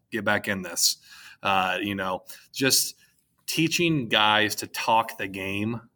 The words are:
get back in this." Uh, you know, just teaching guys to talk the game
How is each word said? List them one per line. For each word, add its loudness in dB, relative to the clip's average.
get -4
back 0
in -2
this." 0
Uh, 2
you -2
know, -4
just 2
teaching 0
guys 4
to -8
talk 0
the -6
game -4